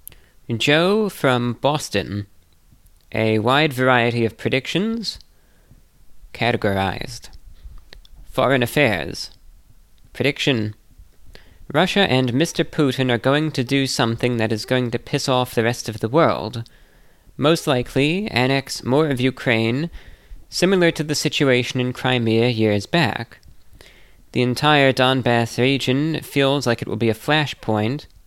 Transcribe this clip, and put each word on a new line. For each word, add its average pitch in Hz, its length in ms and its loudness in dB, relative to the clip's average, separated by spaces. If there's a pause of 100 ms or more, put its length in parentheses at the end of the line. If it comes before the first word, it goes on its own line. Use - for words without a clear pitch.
(480)
Joe 170 600 2
from 123 460 0
Boston. 101 760 -2 (840)
A 110 280 2
wide 139 320 2
variety 120 520 2
of 107 120 -2
predictions, 185 840 -4 (1120)
categorized. 104 960 -2 (960)
Foreign 127 380 2
affairs. 104 680 -2 (800)
Prediction. 120 640 0 (1000)
Russia 185 280 2
and 127 340 2
Mister 165 300 0
Putin 131 460 0
are 117 80 2
going 147 340 0
to 131 100 -2
do 135 240 0
something 120 500 0
that 110 140 0
is 107 160 -4
going 127 240 0
to 117 80 -4
piss - 300 -4
off 127 260 0
the 117 80 0
rest 120 260 -2
of 110 120 -8
the 113 80 -4
world. 117 600 0 (680)
Most 156 300 0
likely, 147 640 0
annex 131 540 -2
more 147 260 2
of 127 120 -2
Ukraine, 127 680 0 (600)
similar 180 420 2
to 156 140 -2
the 151 100 -4
situation 131 680 0
in 127 120 -2
Crimea 120 560 2
years 107 380 2
back. - 520 -2 (920)
The 123 100 0
entire 135 500 4
Donbass 123 640 2
region 135 640 0
feels 139 460 0
like 117 160 0
it - 60 -10
will 107 80 -4
be 113 120 2
a 107 60 2
flashpoint, 135 920 -2 (200)